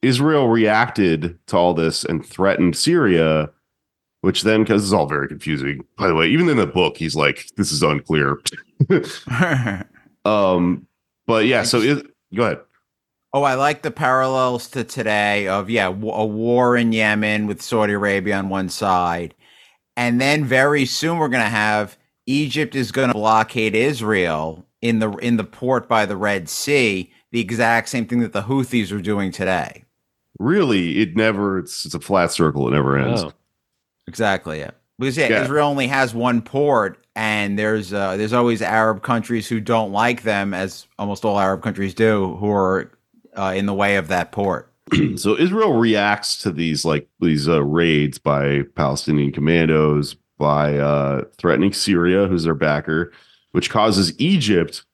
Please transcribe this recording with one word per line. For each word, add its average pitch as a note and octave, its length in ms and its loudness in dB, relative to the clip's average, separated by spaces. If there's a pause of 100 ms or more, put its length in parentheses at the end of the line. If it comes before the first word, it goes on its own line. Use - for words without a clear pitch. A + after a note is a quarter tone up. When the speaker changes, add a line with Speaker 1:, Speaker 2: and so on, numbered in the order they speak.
Speaker 1:
Israel C3+ 460 4
reacted G#2+ 960 2
to - 100 -2
all F2 180 4
this D#2+ 300 0
and E2 220 -4
threatened F2+ 500 0
Syria, E2 720 2 (720)
which F#2+ 200 0
then, A2 220 4
'cause G#2 180 2
this G2+ 60 -4
is F#2+ 40 2
all D#2 140 2
very C#2+ 220 -4
confusing. C#2+ 560 -6 (120)
By G2 120 -2
the E2+ 60 2
way, E2 140 2
even E3 200 2
in D3 80 2
the G#2 100 2
book, E2 300 0
he's D#2+ 180 -6
like, D2 320 0 (100)
"This F2+ 160 -2
is D2 100 -2
unclear." D2 560 0 (520)
<laughs> - 0 -
Speaker 2:
<laughs> B2 960 -2 (380)
Speaker 1:
Um, F#2 600 0 (400)
but A2+ 200 2
yeah, A#2+ 180 2
so B2 160 2
Speaker 2:
I - 40 0
just C#3+ 200 0
Speaker 1:
it, - 60 -20 (240)
go A2+ 100 0
ahead. F2+ 160 -2 (760)
Speaker 2:
Oh, C#3 100 0
I C3+ 100 2
like D3 280 0
the D3+ 80 -6
parallels C3 760 0
to B2 160 -6
today G#2 640 -2
of, G2 220 -2
yeah, A2 160 0
w-, G2+ 260 -6
a G#2+ 120 -2
war A#2+ 520 2
in A#2 160 2
Yemen G#2+ 540 0
with G#2 160 -6
Saudi G#2+ 320 0
Arabia G2 420 0
on G2 140 -4
one F#2+ 180 -4
side. F2 680 -2 (600)
And A#2+ 240 0
then D3 240 0
very C3+ 420 2
soon E3 320 -2
we're D#3 100 0
gonna A#2+ 200 0
have, G#2+ 480 -2 (300)
Egypt C#3+ 480 -2
is A#2+ 180 -2
gonna C3 220 0
blockade A2 600 0
Israel F#2 920 -2 (160)
in A#2 180 0
the, G#2+ 160 -2
in A#2+ 220 0
the G#2+ 60 -2
port B2 440 -4
by G#2+ 180 2
the G2+ 100 -4
Red F#2+ 320 -2
Sea, A2+ 640 0 (220)
the A#2 80 -2
exact A2+ 480 0
same A#2+ 180 -4
thing A#2+ 140 0
that A2+ 140 -2
the G2+ 80 -2
Houthis A#2+ 500 -2
are G#2 100 -4
doing G2+ 300 -2
today. F#2 520 -4 (540)
Speaker 1:
Really? G#2+ 640 0
It F2+ 160 -2
never, G#2 420 0
it's, - 280 -10
it's D2 80 -12
a E2 60 -6
flat F2 320 2
circle. D2 360 0
It A#1+ 40 0
never C#2 260 2
ends. C#2 260 0
Speaker 3:
Oh. D2 80 -12 (760)
Speaker 2:
Exactly, F#2 520 -4
yeah. C#2+ 120 -12 (260)
Because, B2+ 180 -4
yeah, C#3+ 120 0
Speaker 1:
Yeah. A2 140 2
Speaker 2:
Israel D3 260 0
only C#3 180 -2
has C3 280 0
one A#2+ 280 0
port, B2 640 0 (100)
and G#2 420 -2
there's, G#2+ 360 -2
uh, G2 240 -2
there's G#2+ 160 -2
always A#2+ 260 2
Arab A2 420 0
countries A#2 460 -4
who A#2 120 -2
don't A2 320 0
like A#2 300 0
them, G2+ 300 -2
as F#2+ 340 -8 (120)
almost G2+ 260 -8
all G#2 140 0
Arab F#2+ 240 0
countries G2 320 -4
do, G#2+ 440 2
who G#2 120 -2
are, F#2+ 400 0 (460)
uh, F#2+ 200 -2
in G2 100 -2
the G2+ 80 -2
way G2+ 220 2
of E2+ 120 -2
that F2 240 -2
port. F#2+ 380 -4 (220)
Speaker 1:
<clears throat> D3 240 0
So G#2 220 0
Israel F#3 400 2
reacts G#2 640 2
to G2+ 100 -2
these, D#2+ 320 -2
like, D2+ 240 0 (120)
these, D#2 280 2
uh, D#2+ 160 4
raids D2 540 2
by C#2+ 440 0 (120)
Palestinian C#2+ 580 0
commandos, D2+ 840 2 (220)
by, D2 400 0
uh, C#2+ 440 0 (160)
threatening F2+ 340 2
Syria, F#2 560 2
who's F2 160 0
their E2 100 2
backer, D#2 580 0 (400)
which - 180 0
causes G2+ 480 2
Egypt A2 760 0